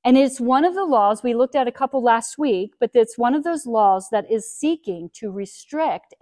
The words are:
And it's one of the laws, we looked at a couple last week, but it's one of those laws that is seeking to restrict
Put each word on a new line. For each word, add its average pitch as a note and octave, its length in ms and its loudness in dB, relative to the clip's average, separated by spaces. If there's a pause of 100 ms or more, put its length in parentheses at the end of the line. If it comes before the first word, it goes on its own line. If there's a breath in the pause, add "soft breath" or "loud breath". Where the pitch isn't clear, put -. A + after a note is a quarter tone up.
And B3+ 120 6
it's C4+ 240 2
one B3+ 240 2
of F4+ 100 0
the G4 100 -2
laws, G#3+ 380 2
we B3 120 -2
looked B3+ 220 0
at B3+ 120 2
a A#3+ 40 -4
couple C4 300 -2
last A#3 360 0
week, G#3+ 400 -2
but A#3 160 -2
it's A3+ 240 2
one A#3+ 160 2
of D4 100 -2
those E4 220 -4
laws G3+ 440 2
that G#3 200 0
is A3 200 -2
seeking G#3 640 -4
to G#3+ 160 -10
restrict G3+ 920 -6